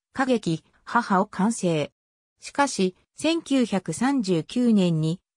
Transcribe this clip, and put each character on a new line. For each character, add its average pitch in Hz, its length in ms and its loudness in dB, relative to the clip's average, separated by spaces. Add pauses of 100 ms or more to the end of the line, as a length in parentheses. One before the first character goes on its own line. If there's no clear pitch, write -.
(140)
歌 262 120 -2
劇、 220 360 0 (220)
母 214 380 0
を 190 40 0
完 208 280 0
成。 160 400 -2 (480)
し - 100 -18
か 277 160 2
し、 185 300 -2 (180)
千 320 260 -2
九 262 240 0
百 185 280 -4
三 262 280 -2
十 180 220 0
九 240 300 0
年 175 260 2
に 160 220 -2 (160)